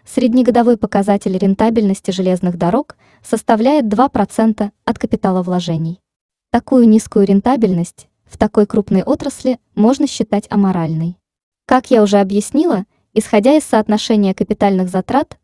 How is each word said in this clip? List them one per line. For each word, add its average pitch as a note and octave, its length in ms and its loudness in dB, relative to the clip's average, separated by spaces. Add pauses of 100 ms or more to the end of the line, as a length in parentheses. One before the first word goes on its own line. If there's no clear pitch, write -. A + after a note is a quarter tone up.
среднегодовой A#3+ 720 2
показатель G3 600 -2
рентабельности G3+ 720 0
железных F3+ 480 -2
дорог F3+ 400 -2 (240)
составляет A#3 640 0
два G#3 220 0
процента A3 640 -2 (140)
от A3 120 -4
капиталовложений. F3+ 1040 -4 (480)
Такую A#3+ 400 2
низкую G#3+ 380 2
рентабельность G3 840 -2 (160)
в - 140 -20
такой G#3+ 260 0
крупной G3 380 -2
отрасли C4 560 -4 (160)
можно C4 320 2
считать - 420 -4
аморальной. E3+ 720 -2 (480)
Как B3+ 240 0
я A3+ 100 4
уже G3+ 180 2
объяснила, G3+ 680 -2 (280)
исходя A3 420 2
из D4+ 80 2
соотношения G#3+ 720 0
капитальных G3 560 -2
затрат B3 540 -4